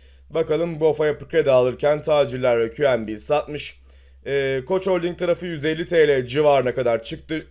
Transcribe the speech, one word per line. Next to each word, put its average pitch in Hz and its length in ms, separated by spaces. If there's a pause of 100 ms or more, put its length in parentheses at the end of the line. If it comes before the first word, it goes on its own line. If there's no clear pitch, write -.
(300)
Bakalım 156 500
bofa 156 260
Yapı 147 220
Kredi 147 240
alırken 127 500
tacirler 127 580
ve 113 120
Q 147 120
N 120 240
B 107 100
satmış. 147 600 (460)
E, 135 400
Koç 190 220
Holding 175 320
tarafı 175 260
yüz 156 200
elli 156 200
T 160 220
L 131 180
civarına 135 500
kadar 120 280
çıktı. - 480